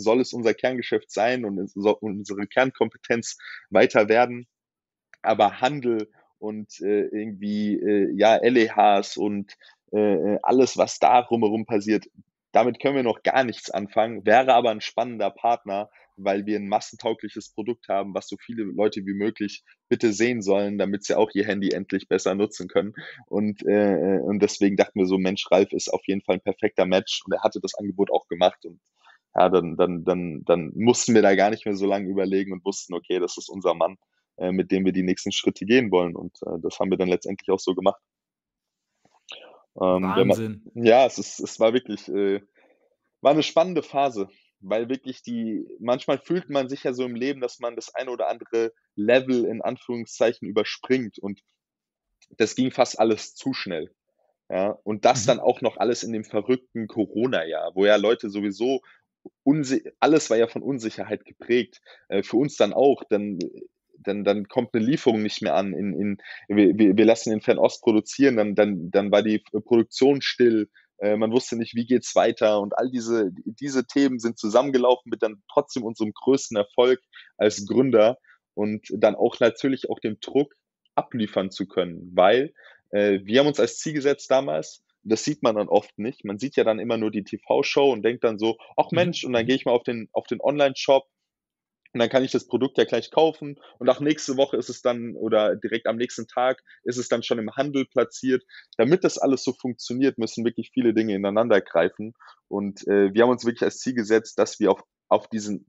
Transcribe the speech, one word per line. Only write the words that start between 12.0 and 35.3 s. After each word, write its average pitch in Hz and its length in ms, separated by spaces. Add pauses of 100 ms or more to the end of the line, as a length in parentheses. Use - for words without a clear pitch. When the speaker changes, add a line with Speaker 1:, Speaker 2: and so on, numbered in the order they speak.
Speaker 1:
damit 117 280
können 139 160
wir 135 60
noch 113 200
gar 135 220
nichts - 260
anfangen, 104 560
wäre 127 280
aber 120 160
ein 107 100
spannender 113 500
Partner, 107 600 (260)
weil 98 300
wir 107 120
ein 101 100
massentaugliches 110 840
Produkt 113 360
haben, 98 260
was 101 140
so 101 120
viele 113 240
Leute 101 420
wie 98 80
möglich 104 480 (260)
bitte 117 240
sehen 113 300
sollen, 101 360
damit 98 260
sie - 120
auch 107 180
ihr 98 120
Handy 98 240
endlich 95 380
besser 92 260
nutzen 98 340
können. 98 260 (320)
Und, 104 400
äh, 98 500
äh, 78 40
und 95 220
deswegen 98 340
dachten 98 220
wir 92 80
so, 95 120
"Mensch, 92 320
Ralf 98 220
ist - 200
auf - 140
jeden 98 160
Fall 92 140
ein - 60
perfekter 98 440
Match." 92 380
Und 95 100
er 92 80
hatte 104 180
das - 160
Angebot 98 340
auch - 160
gemacht. 87 380
Und 87 160 (540)
ja, 90 140
dann, 85 280
dann, 87 280
dann, 87 400
dann 85 300
mussten 120 400
wir 107 80
da 98 120
gar 98 160
nicht 110 160
mehr 101 100
so 98 100
lange 98 220
überlegen 95 440
und 90 120
wussten, 98 300
"Okay, 90 260
das 87 180
ist - 100
unser 90 260
Mann, 85 220 (420)
äh, 90 140
mit 92 200
dem 95 120
wir 92 80
die 92 120
nächsten 92 280